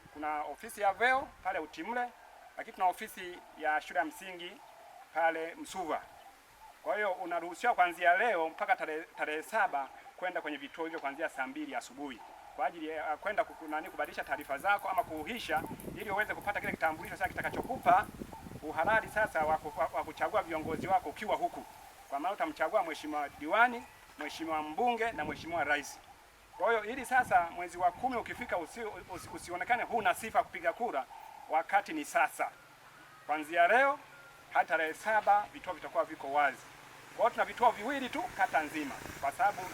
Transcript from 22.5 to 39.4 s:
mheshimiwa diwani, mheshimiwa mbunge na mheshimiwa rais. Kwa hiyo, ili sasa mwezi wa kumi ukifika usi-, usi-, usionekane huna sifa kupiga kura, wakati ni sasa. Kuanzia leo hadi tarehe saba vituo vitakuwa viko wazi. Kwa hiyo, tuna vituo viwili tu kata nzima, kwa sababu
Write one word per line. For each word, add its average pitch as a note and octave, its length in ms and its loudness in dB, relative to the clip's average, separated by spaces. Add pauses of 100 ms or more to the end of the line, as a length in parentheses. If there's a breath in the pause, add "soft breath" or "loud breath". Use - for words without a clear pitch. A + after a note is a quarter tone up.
mheshimiwa D3 440 -4
diwani, A3+ 560 2 (340)
mheshimiwa D#3 440 -4
mbunge A3+ 500 0
na D3+ 120 -4
mheshimiwa D3+ 400 -2
rais. D3 340 0 (600)
Kwa F#3 120 2
hiyo, A3 140 2
ili B3 220 -6
sasa G#3 440 4
mwezi F3 280 -8
wa F3 140 4
kumi B3+ 240 -2
ukifika G#3+ 420 -4
usi-, E3+ 260 -8 (300)
usi-, - 200 -10
usionekane F3 480 0
huna F#3+ 320 2
sifa G#3+ 280 0
kupiga E3+ 300 -2
kura, D3+ 320 -2 (460)
wakati F3+ 420 2
ni D3 120 -2
sasa. D3 460 2 (760)
Kuanzia D#3 420 4
leo F#3 300 6 (540)
hadi F#3 160 4
tarehe D#3+ 260 2
saba G#3 580 4
vituo D3 200 -8
vitakuwa D#3 320 0
viko C#3+ 280 -6
wazi. C#3+ 300 4 (540)
Kwa F#3 80 4
hiyo, A#3 60 6
tuna G#3 140 2
vituo G#3+ 260 4
viwili A#3+ 380 -2
tu D#4 140 -4 (140)
kata F#3 260 4
nzima, D3 320 -4 (260)
kwa C#3 120 -2
sababu F#3+ 300 0 (120)